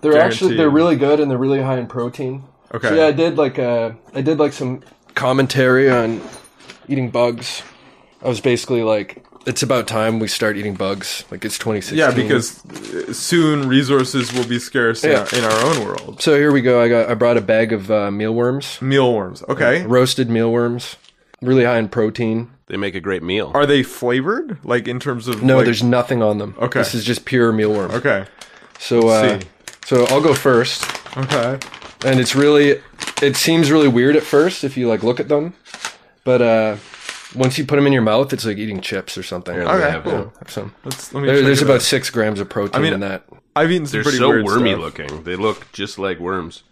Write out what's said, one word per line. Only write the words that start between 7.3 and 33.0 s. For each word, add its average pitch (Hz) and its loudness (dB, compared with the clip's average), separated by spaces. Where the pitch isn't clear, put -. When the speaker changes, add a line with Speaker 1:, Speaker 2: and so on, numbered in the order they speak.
Speaker 1:
I - -4
was 117 -4
basically 123 0
like, 107 -4
"It's 120 -4
about 120 0
time 113 0
we 110 -2
start 107 -2
eating 104 -6
bugs." 98 -6
Like, 95 -12
it's 107 -6
twenty 107 -4
sixteen. 151 -4
Speaker 2:
Yeah, 143 2
because, 123 -2
uh, - -12
soon 151 0
resources 127 0
will 123 0
be 120 -4
scarce 117 -2
in 156 2
Speaker 1:
Yeah. 131 4
Speaker 2:
our, 120 0
in 123 0
our 110 2
own 143 0
world. 98 -10
Speaker 1:
So 156 4
here 147 4
we 139 2
go. 123 4
I 117 4
got, 117 2
I 120 0
brought 120 2
a 117 2
bag 110 2
of, 101 -6
uh, 104 0
mealworms. 117 -4
Speaker 2:
Mealworms. 123 0
Okay. 139 2
Speaker 1:
Uh, - -8
roasted 127 2
mealworms. 117 -2
Really 127 4
high 120 2
in 107 -2
protein. 113 -2
Speaker 3:
They 95 -8
make 98 -6
a 95 -6
great 90 -4
meal. 95 -4
Speaker 2:
Are 143 4
they 139 4
flavored? 147 -4
Like, 120 -2
in 123 -6
terms 120 -6
of, 117 -6
Speaker 1:
No, 131 6
Speaker 2:
like 120 6
Speaker 1:
there's 117 0
nothing 123 2
on 104 0
them. 101 -10
Speaker 2:
Okay. 123 -2
Speaker 1:
This 98 -2
is 107 -4
just 120 -4
pure 120 2
mealworm. 107 0
Speaker 2:
Okay. 110 -2
Speaker 1:
So, 117 2
uh, 107 4
Speaker 2:
See. 92 -14
Speaker 1:
so 123 4
I'll 135 2
go 156 4
first. 131 2
Speaker 2:
Okay. 131 -2
Speaker 1:
And 131 4
it's 123 0
really, 143 4